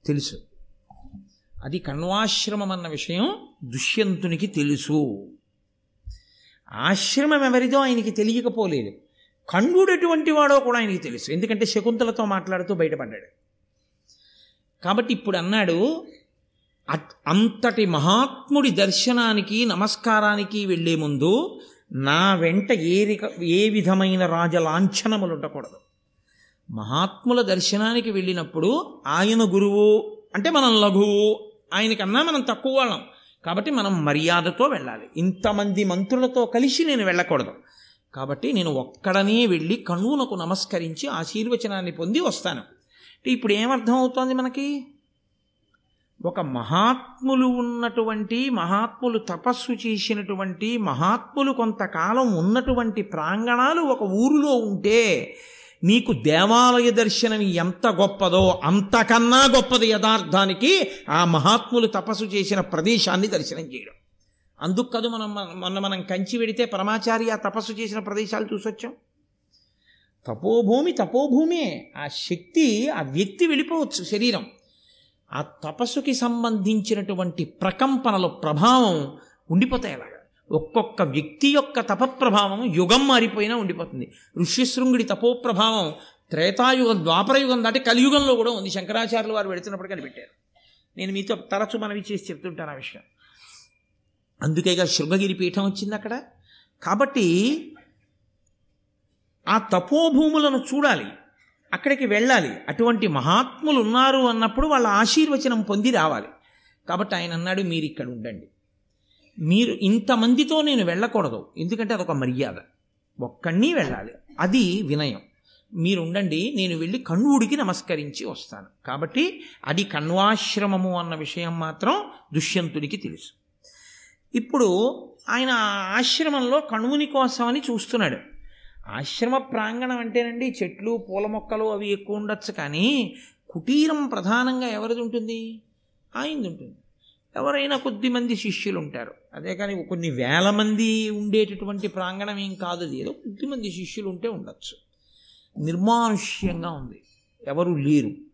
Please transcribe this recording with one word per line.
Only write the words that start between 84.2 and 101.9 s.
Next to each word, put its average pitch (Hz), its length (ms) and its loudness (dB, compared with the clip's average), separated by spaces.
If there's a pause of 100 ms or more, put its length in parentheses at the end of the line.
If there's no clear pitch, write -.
ఋష్యశృంగుడి 254 640 2
తపో 233 300 0
ప్రభావం 220 600 0 (360)
త్రేతాయుగం, 220 720 2
ద్వాపరయుగం 233 600 2
దాటి 226 160 0
కలియుగంలో 262 560 4
కూడా 226 160 0
ఉంది. 196 180 -6
శంకరాచార్యులు 220 640 -4
వారు 202 160 -2
వెళుతున్నప్పుడు 185 400 -8
కనిపెట్టారు. - 720 -16 (360)
నేను 190 160 -6
మీతో 196 220 -4
తరచు 208 440 -4
మనవి 208 320 -6
చేసి 196 180 -6
చెప్తుంటాను 160 420 -12
ఆ - 20 -14
విషయం. 131 280 -16 (1400)
అందుకేగా 170 440 0
శృంగగిరి 185 480 -2
పీఠం 185 300 -2
వచ్చింది 202 320 -4
అక్కడ. 220 280 -8 (600)
కాబట్టి 220 840 2 (1800)
ఆ 190 100 2
తపోభూములను 285 1160 2
చూడాలి, 262 320 2 (680)
అక్కడికి 269 320 0